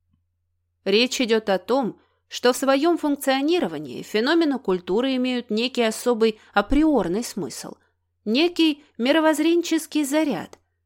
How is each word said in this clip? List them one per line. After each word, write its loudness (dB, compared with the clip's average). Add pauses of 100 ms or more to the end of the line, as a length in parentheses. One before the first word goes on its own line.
(840)
Речь 2
идёт 0
о 2
том, -2 (280)
что 0
в 0
своём 2
функционировании -2
феномены 0
культуры -2
имеют -2
некий -2
особый 0 (120)
априорный 2
смысл, -10 (500)
некий 0 (140)
мировоззренческий 0
заряд, -4 (280)